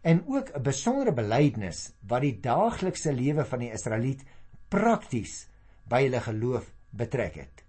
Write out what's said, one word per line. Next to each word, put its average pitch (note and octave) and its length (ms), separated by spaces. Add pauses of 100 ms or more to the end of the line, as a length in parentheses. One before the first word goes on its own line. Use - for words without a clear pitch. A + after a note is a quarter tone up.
en E3 240
ook C4+ 280
'n C#3 80
besondere A#3 500
belydenis A2+ 880
wat A#2+ 200
die B2+ 200
daaglikse E3 720
lewe C#3 320
van B2+ 140
die A#2+ 140
Israeliet A#2 520 (440)
prakties G3+ 800 (360)
by B2 180
hulle B2+ 180
geloof A2+ 520 (180)
betrek G#2 440
het. - 340